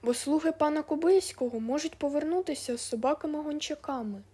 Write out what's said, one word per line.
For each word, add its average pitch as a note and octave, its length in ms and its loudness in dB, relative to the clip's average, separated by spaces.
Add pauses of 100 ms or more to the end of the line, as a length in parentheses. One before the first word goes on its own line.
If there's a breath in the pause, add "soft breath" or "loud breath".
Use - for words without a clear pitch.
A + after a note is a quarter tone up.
Бо A#3+ 120 2
слуги D#4 380 2
пана D4+ 300 2
Кобильського D4+ 760 2
можуть C#4+ 340 -2
повернутися D4 800 -2
з A#3 40 -6
собаками-гончаками. D4 1400 -2 (120)